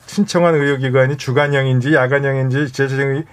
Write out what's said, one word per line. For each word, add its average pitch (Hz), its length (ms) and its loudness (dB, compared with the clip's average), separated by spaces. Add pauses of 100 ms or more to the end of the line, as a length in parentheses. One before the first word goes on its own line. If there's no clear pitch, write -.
신청한 175 480 0
의료기관이 135 640 0
주관형인지 135 760 0
야간형인지 135 720 0
지자체, 139 640 -2